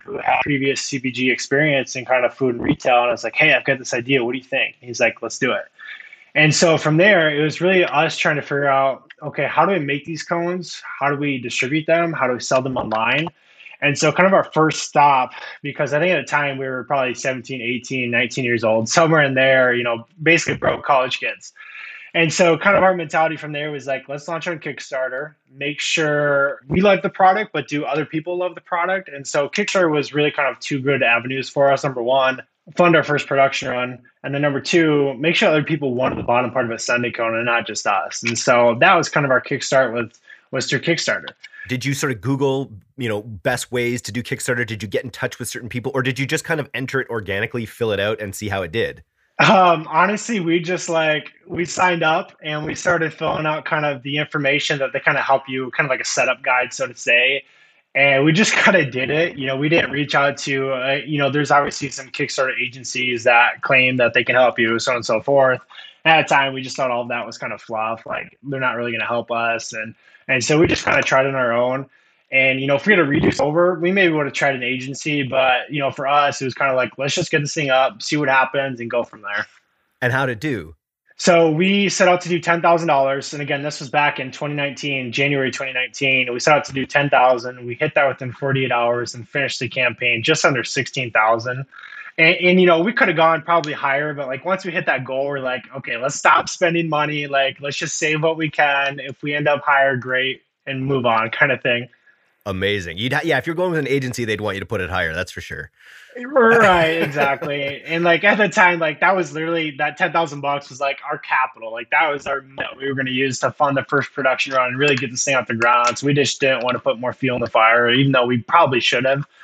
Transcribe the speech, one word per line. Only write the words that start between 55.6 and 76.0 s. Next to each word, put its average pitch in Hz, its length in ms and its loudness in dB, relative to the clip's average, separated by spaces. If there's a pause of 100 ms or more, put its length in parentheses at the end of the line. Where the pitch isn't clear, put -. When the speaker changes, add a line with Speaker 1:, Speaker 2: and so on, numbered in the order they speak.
Speaker 1:
kind 156 140 -2
of 139 40 -6
like 127 100 -2
a 113 60 -8
setup 123 360 -2
guide, 127 300 0
so 131 160 -6
to 120 80 -16
say. 127 480 2 (520)
And 139 280 4
we 160 80 4
just 202 220 2
<laughs> - 100 0
kinda 175 260 4
did 127 200 -6
it. 151 280 -2
You 135 100 -6
know, 135 100 -2
we 143 100 -2
didn't 156 240 0
reach 143 240 -4
out 143 220 2
to, 135 340 -4
uh, 135 340 -2
you 151 120 -4
know, 139 120 2
there's 143 220 0
obviously 143 380 0
some 131 220 -14
Kickstarter 131 460 -4
agencies 123 680 -6
that 120 360 6
claim 127 360 2
that 117 160 2
they 123 100 2
can 120 120 -2
help 123 220 4
you, 117 220 0
so 131 120 -2
on 123 60 0
and 113 80 -6
so 110 140 0
forth. 131 400 2 (460)
At 160 240 4
the 160 40 2
time, 135 200 2
we 131 80 -8
just 131 160 -10
thought 131 140 -2
all 120 100 -2
of 120 80 -8
that 120 160 -6
was 113 120 -14
kind 123 140 -10
of 104 100 -12
fluff. 110 440 -6
Like, - 380 -10
they're 135 180 -6
not 123 160 -2
really 120 160 -4
gonna 110 120 -4
help 117 260 -4
us. 117 420 -2
And, 110 220 -10 (340)
and 131 120 0
so 151 160 0
we 165 80 6
just - 200 -2
kinda 143 160 2
tried 135 240 2
on 135 100 -2
our 123 160 0
own. 127 360 0 (440)
And, 131 280 2
you 135 80 -2
know, 143 80 4
if 143 100 -4
we 214 80 4
had 190 40 6
to 165 80 4
reduce 143 340 2
over, 165 400 2
we 175 120 0
maybe 190 220 4
would 151 120 0
have 127 80 -6
tried 139 220 0
an 123 80 -6
agency, 131 600 -4
but, 127 480 0
you 147 80 -4
know, 139 120 0
for 135 160 -8